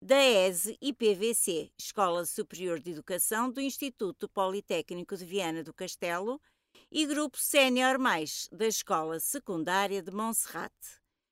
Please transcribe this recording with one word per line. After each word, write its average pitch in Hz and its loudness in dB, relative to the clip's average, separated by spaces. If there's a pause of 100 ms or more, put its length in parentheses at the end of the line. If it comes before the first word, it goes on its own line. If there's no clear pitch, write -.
da 220 6
ese 208 4
e 269 -2
P 214 4
V 220 2
C, 165 0
Escola 175 0
Superior 170 -4
de 175 -8
Educação 214 -2
do 247 -6
Instituto 247 -4
Politécnico 185 -4
de 180 -14
Viana 165 -2
do 160 -14
Castelo, 185 -4 (520)
e 311 0
Grupo 294 -2
Sénior 262 4
Mais, 185 -2
da 208 -2
Escola 165 -2
Secundária 190 -2
de 180 -10
Monserrate. 208 -6 (300)